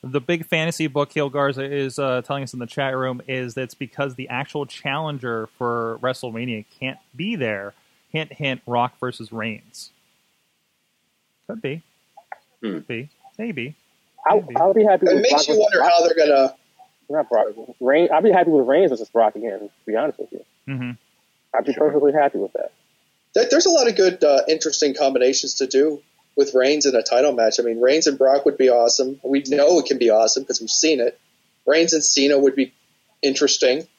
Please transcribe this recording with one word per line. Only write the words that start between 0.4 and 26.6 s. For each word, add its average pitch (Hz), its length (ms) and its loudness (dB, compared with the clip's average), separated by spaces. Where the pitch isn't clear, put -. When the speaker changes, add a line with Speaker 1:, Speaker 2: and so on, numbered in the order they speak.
Speaker 1:
fantasy 160 400 -4
book 143 240 -4
Heel 143 180 -4
Garza 139 340 -2
is, 139 360 -6
uh, 127 240 -2
telling 139 200 -8
us 123 100 -12
in 127 60 -12
the 120 80 -10
chat 135 300 -4
room 131 300 -6
is 127 260 -6
that's 127 220 -10
because 135 400 -8
the 127 140 -14
actual 139 360 -8
challenger 131 840 -8
for 117 440 -4
WrestleMania 120 640 -8
can't 131 180 -10
be 196 200 -8
there. 104 380 -6
Hint, 156 220 -8
hint, 135 320 -6
Rock 120 340 -2
versus 120 320 -10
Reigns. 113 600 -12
Could 110 140 -12
be. 147 200 -8
Speaker 2:
Hmm. 110 120 -6
Speaker 1:
Could 82 140 -12
be. 123 220 -10
Maybe. 151 380 -10
Speaker 3:
I'll, 208 120 2
Speaker 1:
Maybe. 165 160 -10
Speaker 3:
I'll 190 160 2
be 220 100 4
happy 190 240 4
Speaker 4:
It - 60 4
Speaker 3:
with 254 100 2
Speaker 4:
makes 247 80 2
Speaker 3:
Brock - 160 0
Speaker 4:
you 247 60 0
Speaker 3:
versus 214 60 4
Speaker 4:
wonder 190 200 4
Speaker 3:
Rock. 165 120 4
Speaker 4:
how 170 140 4
they're 165 100 2
gonna 135 280 2
Speaker 3:
Not 147 200 -4
Brock. 110 180 2
Reign-, 147 340 2
I'll 156 80 2
be 214 100 4
happy 175 180 4
with 135 180 4
Reigns 156 240 4
versus 113 180 -8
Brock 113 260 2
again, 107 240 -8
to 101 100 -14
be 107 100 -4
honest 139 240 -4
with - 120 -12
you. - 120 -16
Speaker 1:
Mm-hmm. 127 240 -8
Speaker 3:
I'd 113 120 -2
be 139 80 -2
Speaker 1:
Sure. 151 140 0
Speaker 3:
perfectly 143 260 2
happy 143 260 0
with 98 140 -6
that. - 180 -8
Speaker 4:
There, 240 160 2
there's 339 160 2
a 381 40 2
lot 285 180 4
of 226 80 0
good, 185 280 2
uh, 143 260 4
interesting 156 440 0
combinations 135 640 0
to 131 120 -4
do 143 340 2
with 139 180 2
Reigns 139 320 2